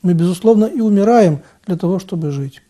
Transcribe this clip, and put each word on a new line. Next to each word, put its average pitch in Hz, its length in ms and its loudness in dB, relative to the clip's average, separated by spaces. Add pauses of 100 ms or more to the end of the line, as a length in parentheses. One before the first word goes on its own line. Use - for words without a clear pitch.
Мы, 180 140 0
безусловно, 185 500 2
и 247 160 -6
умираем 208 600 2 (260)
для 180 100 -4
того, 180 220 -4
чтобы 170 320 -8
жить. 139 400 -10